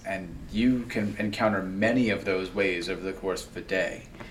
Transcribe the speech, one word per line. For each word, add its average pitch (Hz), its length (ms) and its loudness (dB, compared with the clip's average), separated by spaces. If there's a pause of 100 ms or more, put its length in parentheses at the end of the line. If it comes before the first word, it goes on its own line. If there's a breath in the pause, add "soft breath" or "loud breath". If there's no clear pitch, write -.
And 92 300 -6 (160)
you 120 380 4
can 104 280 0
encounter 107 460 2
many 107 480 4
of 95 140 -2
those 92 280 0
ways 92 360 2
over 90 120 -4
the 95 120 -2
course 92 340 -2
of - 100 -12
a 87 40 -6
day. - 420 0 (280 loud breath)